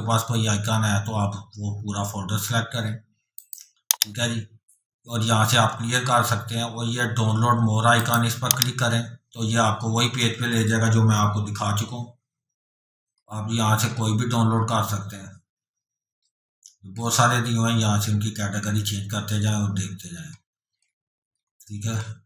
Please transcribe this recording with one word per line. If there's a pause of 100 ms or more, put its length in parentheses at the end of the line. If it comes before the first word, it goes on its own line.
पास
कोई
icon
है
तो
आप (160)
वो
पूरा
folder
select
करें, (1040)
ठीक
है
जी। (640)
और
यहाँ
से
आप
clear
कर
सकते
हैं।
और
ये
download
more
आइकन,
इस
पर
click
करें (320)
तो
ये
आपको
वही
page
पे
ले
जाएगा
जो
मैं
आपको
दिखा
चुका
हूँ। (1120)
आप
यहाँ
से
कोई
भी
download
कर
सकते
हैं, (1600)
बहुत
सारे
दिए
हुए
हैं,
यहाँ
से
उनकी
category
change
करते
जाएं
और
देखते
जाएं, (1300)
ठीक
है। (300)